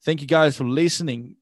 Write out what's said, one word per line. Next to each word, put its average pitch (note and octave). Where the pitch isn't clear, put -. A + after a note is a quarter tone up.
Thank D#3
you C#3+
guys D#3
for C3
listening C3+